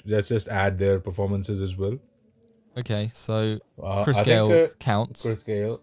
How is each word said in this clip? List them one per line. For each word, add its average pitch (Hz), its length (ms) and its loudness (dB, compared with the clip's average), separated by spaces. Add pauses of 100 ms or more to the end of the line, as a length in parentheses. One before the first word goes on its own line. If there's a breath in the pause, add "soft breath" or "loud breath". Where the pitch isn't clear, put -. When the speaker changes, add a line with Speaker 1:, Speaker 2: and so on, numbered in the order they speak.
Speaker 1:
let's 104 240 0
just 113 200 0
add 98 300 0
their 98 220 4
performances 98 600 -2
as 95 160 -4
well. 101 220 -4 (800)
Speaker 2:
Okay, 110 340 -4
so 110 460 -2 (240)
Speaker 1:
Uh, 98 220 -2
Speaker 2:
Chris 127 140 2
Speaker 1:
I 104 40 4
Speaker 2:
Gayle 110 260 4
Speaker 1:
think, 165 220 4
uh, - 60 -18
Speaker 2:
counts. 113 500 -2
Speaker 1:
Chris 110 160 -2
Gayle, 107 400 -4